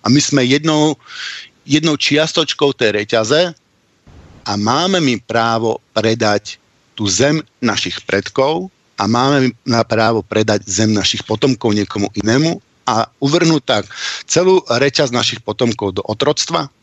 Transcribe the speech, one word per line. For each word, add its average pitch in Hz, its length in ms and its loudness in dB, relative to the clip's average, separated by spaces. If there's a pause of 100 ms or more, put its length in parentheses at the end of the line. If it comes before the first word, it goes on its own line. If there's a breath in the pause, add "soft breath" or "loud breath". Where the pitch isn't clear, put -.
A - 80 -2
my 123 160 6
sme 143 240 2
jednou, 151 480 2 (720 loud breath)
jednou 147 320 0
čiastočkou 147 720 0
tej 104 320 0
reťaze 127 480 0 (960)
a 104 80 -4
máme 156 480 0
my 123 160 0
právo 113 720 -2
predať 110 640 0 (400)
tú 107 160 -6
zem 143 320 0 (160)
našich 104 480 -2
predkov 151 640 -2 (240)
a 101 80 -2
máme 123 400 2
my 123 60 2 (180)
na 117 160 2
právo 110 400 0
predať 107 400 0
zem 107 320 0
našich - 320 -2
potomkov 110 480 0
niekomu 101 320 -2 (160)
inému 139 320 2 (320)
a 113 160 2 (160)
uvrhnúť 160 480 2
tak 104 160 0 (400 loud breath)
celú 185 400 2
reťaz 131 480 0
našich 113 320 -4
potomkov 104 560 -2
do - 80 -8
otroctva? 147 640 -2 (100)